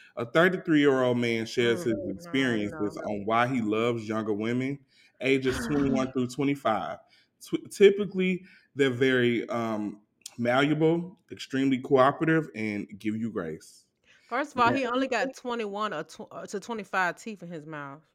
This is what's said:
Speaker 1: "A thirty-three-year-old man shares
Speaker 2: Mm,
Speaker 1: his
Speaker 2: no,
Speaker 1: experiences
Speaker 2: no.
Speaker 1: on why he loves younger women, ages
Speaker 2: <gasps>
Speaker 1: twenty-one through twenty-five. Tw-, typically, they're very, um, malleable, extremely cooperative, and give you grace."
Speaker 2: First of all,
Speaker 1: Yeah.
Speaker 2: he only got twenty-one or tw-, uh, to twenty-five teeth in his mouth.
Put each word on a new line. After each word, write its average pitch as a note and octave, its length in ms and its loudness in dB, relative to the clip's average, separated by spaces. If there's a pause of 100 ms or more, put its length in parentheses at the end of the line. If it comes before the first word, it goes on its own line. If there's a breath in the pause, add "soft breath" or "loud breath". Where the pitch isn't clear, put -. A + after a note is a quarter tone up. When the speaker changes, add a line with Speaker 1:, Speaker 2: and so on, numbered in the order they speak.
(160 soft breath)
Speaker 1:
"A A#2 100 -6
thirty-three-year-old D3 920 4
man A#2 300 0
shares A#2+ 380 0
Speaker 2:
Mm, - 0 -
Speaker 1:
his A2+ 100 0
Speaker 2:
no, G2 160 -6
Speaker 1:
experiences G#2 840 -4
Speaker 2:
no. F2 60 -10 (100)
Speaker 1:
on G2+ 120 -6
why A2+ 220 2
he C3 140 -2
loves A2 480 -2
younger A2 240 -2
women, B2+ 480 -2 (400 soft breath)
ages C3 440 0
Speaker 2:
<gasps> - 60 -4
Speaker 1:
twenty-one C3+ 420 0
through B2+ 140 -2
twenty-five. A#2 720 -2 (420 soft breath)
Tw-, - 300 -8
typically, F#3+ 720 4 (320 soft breath)
they're C3+ 160 2
very, B2 580 2
um, A2+ 520 -4 (380)
malleable, D3+ 800 2 (140)
extremely C3+ 460 -2
cooperative, D3 760 4
and G#2+ 320 -4 (120)
give G#2+ 180 -4
you A2+ 140 -6
grace." E2+ 560 -8 (420 soft breath)
Speaker 2:
First C#4 240 -4
of B3+ 80 0
all, A#3 100 6
Speaker 1:
Yeah. C4 60 0
Speaker 2:
he C4 100 -2
only C4 220 -2
got B3+ 260 -2
twenty-one G#3+ 600 -6
or D#3 100 -6
tw-, - 260 -18
uh, - 160 -14
to G3 140 -8
twenty-five F#3+ 560 -2
teeth G#3 260 -14
in E3+ 60 -14
his D#3+ 160 -12
mouth. D3 380 -12 (120)